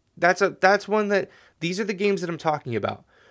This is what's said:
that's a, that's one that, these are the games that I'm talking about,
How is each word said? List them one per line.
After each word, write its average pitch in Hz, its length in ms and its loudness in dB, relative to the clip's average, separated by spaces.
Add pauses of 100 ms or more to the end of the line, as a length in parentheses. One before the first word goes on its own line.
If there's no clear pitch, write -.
(160)
that's 175 260 2
a, 175 200 2
that's 196 260 4
one 208 220 0
that, 202 200 0 (300)
these 180 200 -2
are 226 40 0
the 202 100 -4
games 196 280 0
that 170 80 -6
I'm 165 80 -6
talking 147 380 -4
about, 101 280 -4 (280)